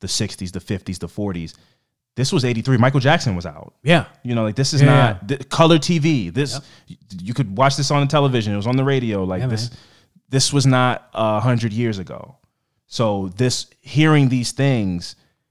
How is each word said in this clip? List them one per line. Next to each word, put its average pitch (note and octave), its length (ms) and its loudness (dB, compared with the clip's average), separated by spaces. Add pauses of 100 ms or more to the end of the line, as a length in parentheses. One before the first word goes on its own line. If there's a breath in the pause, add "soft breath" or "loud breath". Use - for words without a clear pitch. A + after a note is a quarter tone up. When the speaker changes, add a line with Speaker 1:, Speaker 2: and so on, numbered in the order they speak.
Speaker 1:
the F#2+ 80 -8
sixties, F#2+ 440 -6
the F2+ 80 -10
fifties, F#2+ 380 -8
the G#2 100 -10
forties. F2 460 -8 (640 soft breath)
This C3+ 180 -2
was C3 100 0
eighty-three. B2 320 0
Michael C3 240 2
Jackson C3 340 2
was F2 120 -8
out. D#2 260 -16 (100)
Speaker 2:
Yeah. E3 220 2 (180)
Speaker 1:
You A#2+ 120 -4
know, A#2 100 0
like, G#2+ 120 -2
this C3+ 180 0
is C#3 80 4
Speaker 2:
Yeah, C3+ 60 10
Speaker 1:
not B2 340 4
Speaker 2:
yeah. A#2+ 160 -4
Speaker 1:
th-, - 100 -16
color E3 300 4
T E3+ 200 0
V. C#3 300 0
This, A#2+ 240 -4
Speaker 2:
Yep. C3+ 100 -10 (280 loud breath)
Speaker 1:
y-, - 60 -18 (260)
you G#2 100 -8
could G#2+ 240 -4
watch C3+ 200 2
this C#3+ 140 -2
on C#3+ 120 2
the C#3+ 40 2
television. C3 460 0
It G2+ 40 -2
was G2+ 100 -4
on B2+ 100 0
the C3+ 80 0
radio. A#2+ 400 0
Like, F#2 160 -4
Speaker 2:
Yeah, B2+ 80 -2
Speaker 1:
this, A#2 220 -4
Speaker 2:
man. - 80 -20 (500 loud breath)
Speaker 1:
this C3+ 240 0
was C#3 140 2
not B2+ 480 2
a G#2+ 260 0
hundred A#2 320 0
years A2 260 -2
ago. D2+ 380 -14 (500)
So G2+ 500 -2
this, B2+ 300 -2 (140)
hearing D3 480 4
these B2 240 -2
things, G#2+ 640 -2 (340)